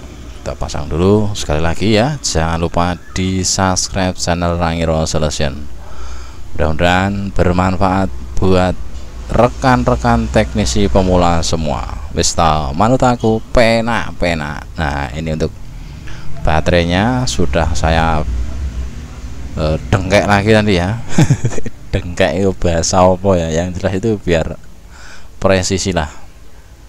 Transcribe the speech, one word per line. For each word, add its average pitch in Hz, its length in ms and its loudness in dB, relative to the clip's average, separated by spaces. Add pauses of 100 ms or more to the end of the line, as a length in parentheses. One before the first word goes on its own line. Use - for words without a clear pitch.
(400)
kita 67 160 -8
pasang 73 320 -4
dulu 101 480 2
sekali 76 240 -2
lagi 101 400 2
ya. 143 240 0
Jangan 82 320 0
lupa 85 400 -2 (160)
di 92 320 -2
subscribe 92 720 -2
channel 87 400 0
Rangiro 82 480 0
Solution. 73 640 -2 (880)
Mudah-mudahan 90 800 2
bermanfaat 92 720 2 (320)
buat 92 320 4 (560)
rekan-rekan 120 1040 2
teknisi 104 560 2
pemula 90 560 4
semua. - 720 -2
Wis - 160 0
ta, 78 400 2
manut 117 320 2
aku, 113 480 2
penak-penak. 92 1120 0 (160)
Nah, 69 320 -2
ini 80 240 -4
untuk - 160 -2 (880)
baterainya 90 880 2
sudah 82 480 2
saya, 80 480 2 (1300)
eh, 78 180 0 (140)
dengkek 95 340 2
lagi 101 300 4
tadi 104 260 4
ya. 101 160 -2 (460)
<laughs> - 500 0
Dengkek 87 480 0
itu 95 160 2
bahasa 87 480 2
apa 92 320 4
ya? 82 160 0
Yang 87 160 0 (120)
jelas 95 200 -2
itu 113 100 0 (120)
biar 82 320 0 (880)
presisi 95 500 0
lah. 80 140 -2 (800)